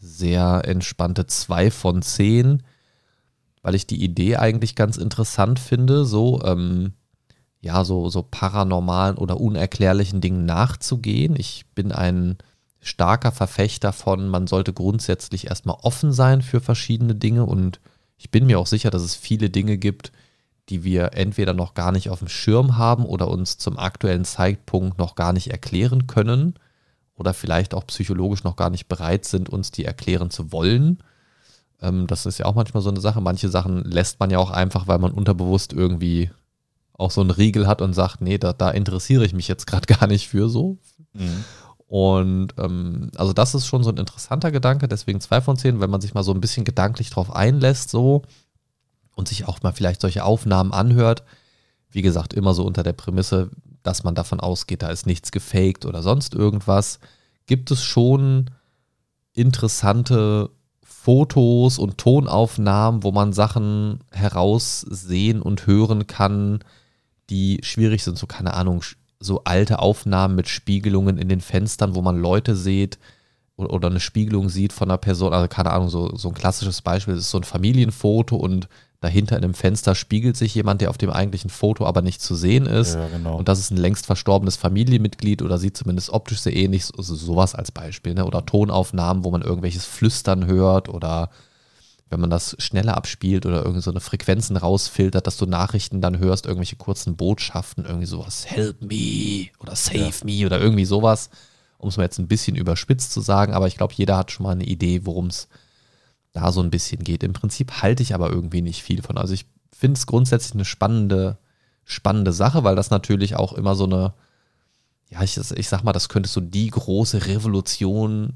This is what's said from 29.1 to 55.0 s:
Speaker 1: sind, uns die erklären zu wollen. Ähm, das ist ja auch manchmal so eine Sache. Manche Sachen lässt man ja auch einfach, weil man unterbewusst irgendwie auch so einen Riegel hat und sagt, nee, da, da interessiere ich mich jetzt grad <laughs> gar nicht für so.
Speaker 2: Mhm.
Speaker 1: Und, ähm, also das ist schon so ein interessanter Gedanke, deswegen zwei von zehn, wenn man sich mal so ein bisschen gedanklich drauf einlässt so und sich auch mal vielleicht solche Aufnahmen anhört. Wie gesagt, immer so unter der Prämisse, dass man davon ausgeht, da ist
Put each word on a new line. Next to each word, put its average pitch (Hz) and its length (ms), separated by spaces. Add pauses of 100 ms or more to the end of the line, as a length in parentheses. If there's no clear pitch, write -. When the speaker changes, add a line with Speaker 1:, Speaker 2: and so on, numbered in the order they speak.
Speaker 1:
sind, 92 240
uns - 240
die - 120
erklären 90 460
zu 76 220
wollen. 120 460 (840)
Ähm, 92 240
das 85 200
ist 92 120
ja - 80
auch 104 80
manchmal 110 260
so 98 100
eine 98 100
Sache. 107 200
Manche 92 280
Sachen 90 340
lässt 87 380
man 95 100
ja 92 80
auch 92 140
einfach, 92 340
weil 90 140
man 92 100
unterbewusst 92 640
irgendwie 85 580 (600)
auch 92 180
so - 100
einen 95 120
Riegel 101 340
hat 101 160
und 92 100
sagt, 92 280
nee, 92 180
da, 90 140
da 90 180
interessiere 98 560
ich 87 80
mich 90 140
jetzt - 180
grad - 220
<laughs> - 0
gar 104 180
nicht 101 220
für 104 200
so. 170 300 (340)
Speaker 2:
Mhm. 92 320 (440)
Speaker 1:
Und, 95 680
ähm, 90 600
also 98 160
das 127 240
ist 131 100
schon 127 160
so 113 80
ein 110 60
interessanter - 560
Gedanke, 139 340
deswegen 107 340
zwei 120 200
von 131 160
zehn, 127 240
wenn 98 100
man 98 100
sich 101 140
mal 101 80
so 95 100
ein 95 80
bisschen 104 240
gedanklich 104 460
drauf 95 240
einlässt 131 560
so 135 320 (920)
und 92 100
sich 95 220
auch 92 140
mal 92 100
vielleicht 90 300
solche 95 200
Aufnahmen 95 500
anhört. 117 520 (680)
Wie 98 120
gesagt, 82 300
immer 95 220
so 87 100
unter 95 200
der 85 80
Prämisse, 92 580 (320)
dass - 220
man 87 100
davon 85 260
ausgeht, 90 420
da 78 80
ist 82 160